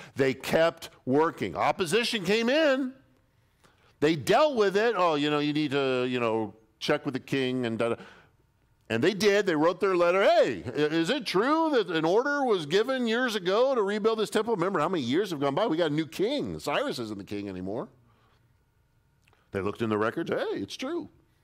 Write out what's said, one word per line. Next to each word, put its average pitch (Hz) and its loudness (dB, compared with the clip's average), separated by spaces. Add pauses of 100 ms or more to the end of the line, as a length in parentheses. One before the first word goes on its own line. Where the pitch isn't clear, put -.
(140)
They 135 0
kept - 0 (160)
working. 131 -2
Opposition 180 -2
came 226 0
in. 269 0 (1080)
They 156 4
dealt 240 4
with 202 2
it. 226 2
"Oh, 170 2
you 147 0
know, 147 2
you 147 0
need 147 -2
to, 131 0
you 127 -2
know, 113 0 (240)
check 147 -2
with 143 -4
the 123 -6
king," 127 -2
and 113 -4
da, 117 0
da. 113 -2 (920)
And 113 0
they 190 2
did. 202 2
They 170 2
wrote 165 2
their 190 2
letter. 175 4
"Hey, 226 2
i-, 123 -6
is 156 0
it 262 -2
true 302 2
that 214 2
an 160 0
order 269 2
was 190 0
given 233 0
years 226 0
ago 220 0
to 226 2
rebuild 214 0
this 208 -2
temple? 220 -2
Remember 180 0
how 151 0
many 170 0
years 160 0
have 147 -6
gone 139 0
by? 196 0
We 160 0
got 165 0
a 143 -2
new 156 -2
king. 170 -4
Cyrus 160 -4
isn't 107 -8
the 98 -12
king 101 -8
anymore." 95 -8 (1600)
They 98 -4
looked 98 -4
in 113 -2
the 107 0
records. 117 -2
"Hey, 311 -4
it's - -10
true." 320 -8 (360)